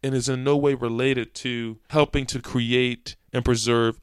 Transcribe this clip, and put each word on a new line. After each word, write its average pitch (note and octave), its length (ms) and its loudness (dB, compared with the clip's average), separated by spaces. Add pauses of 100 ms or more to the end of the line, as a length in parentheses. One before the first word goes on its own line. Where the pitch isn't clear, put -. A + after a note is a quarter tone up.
and C3+ 120 -2
is B2+ 160 0
in B2+ 120 -2
no C#3+ 140 2
way C#3+ 160 2
related B2 640 -2
to A#2 460 -6 (100)
helping D3 360 2
to B2+ 140 -6
create B2 760 0 (140)
and B2+ 140 -2
preserve A#2 580 2